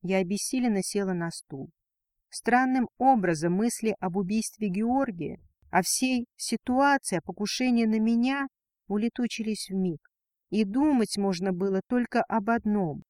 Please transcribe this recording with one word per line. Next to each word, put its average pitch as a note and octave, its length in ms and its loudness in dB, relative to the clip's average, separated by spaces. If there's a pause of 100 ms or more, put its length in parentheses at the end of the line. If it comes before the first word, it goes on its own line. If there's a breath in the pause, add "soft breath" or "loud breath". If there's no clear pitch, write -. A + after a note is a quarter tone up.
Я F#3+ 180 0
обессиленно G3+ 640 0
села G3 280 -2
на E3+ 180 -2
стул. - 420 -12 (580)
Странным B3+ 580 2 (100)
образом F3+ 540 4
мысли A3 480 0
об F3+ 160 -4
убийстве G#3 540 -2
Георгия, A3 720 -2 (300)
о F#3 100 2
всей B3 440 0 (120)
ситуации, C4+ 800 0
о D#3+ 40 -2
покушении A#3 640 -2
на A3 160 2
меня A#3+ 480 2 (400)
улетучились A3 800 -4
вмиг. F#3 300 -2 (500)
И G#3+ 140 2
думать B3 540 2
можно F#3+ 340 0
было F#3+ 360 0
только B3 360 0
об G#3+ 260 -2
одном. G#3 600 0